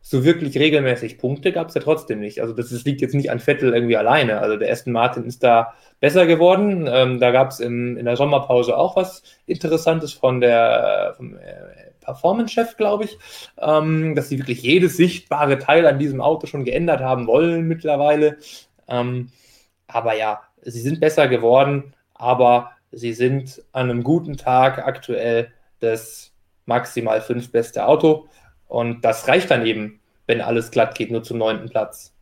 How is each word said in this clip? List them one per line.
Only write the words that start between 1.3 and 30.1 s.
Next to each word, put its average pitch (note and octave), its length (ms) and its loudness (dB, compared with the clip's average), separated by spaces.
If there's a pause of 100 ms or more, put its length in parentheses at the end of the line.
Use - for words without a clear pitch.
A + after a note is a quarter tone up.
gab's E3 240 -8
ja C#3 60 -2
trotzdem D3 400 -2
nicht. G#2 200 -10
Also A2+ 140 -4
das, A#2 160 -8
das A#2+ 140 -10
liegt C#3 160 -4
jetzt C#3+ 140 -2
nicht C#3 180 -2
an B2 80 -6
Vettel C3 340 0
irgendwie A#2 220 2
alleine. A2+ 420 2
Also G#2+ 180 0
der G#2 140 -2
Aston A#2 220 -4
Martin A#2 320 0
ist A#2+ 180 -8
da A#2 320 4 (240)
besser E3+ 280 4
geworden. F3+ 640 4
Ähm, B2+ 300 2
da B2 140 4
gab's C3 260 2
im, A#2+ 380 -4
in A#2+ 80 -10
der A#2+ 120 -2
Sommerpause B2+ 640 2
auch - 160 0
was F#3 300 -4 (220)
Interessantes D#3+ 680 -2
von B2+ 280 0
der, A2+ 760 2
vom, G#1+ 200 -18
äh, G1+ 40 -20 (640)
Performance-Chef, G#3+ 720 -2
glaub G#3 260 -2
ich, - 160 -10 (400)
ähm, D#3 560 0
dass C3+ 140 -2
sie C3+ 100 -4
wirklich B2+ 240 -8
jedes E3+ 340 2
sichtbare D3 600 0
Teil D#3 300 4
an C3+ 100 2
diesem C#3 220 -4
Auto D#3 260 -2
schon C#3 180 -8
geändert C#3 360 -2
haben B2+ 260 -2
wollen E3 400 2
mittlerweile. D3+ 680 0 (500)
Ähm, B2 440 -6 (580)
aber A2+ 280 -2
ja, G#2+ 240 -4 (220)
sie A#2 200 -12
sind D3 180 -4
besser D#3 260 2
geworden, B2+ 680 2 (200)
aber A#2+ 560 2 (220)
sie A#2 200 -8
sind B2+ 480 -4 (120)
an B2+ 180 -4
einem A#2+ 140 -4
guten D#3 320 -2
Tag C3 500 2
aktuell A#2 640 -4 (320)
das - 520 -6 (320)
maximal A#2 560 -2
fünf A#2+ 300 -8
beste A#2 360 -2
Auto. D#3 420 2 (400)
Und A#2 360 -6
das A2+ 240 0
reicht F3+ 240 0
dann A#2+ 120 2
eben, G#2+ 360 -6 (260)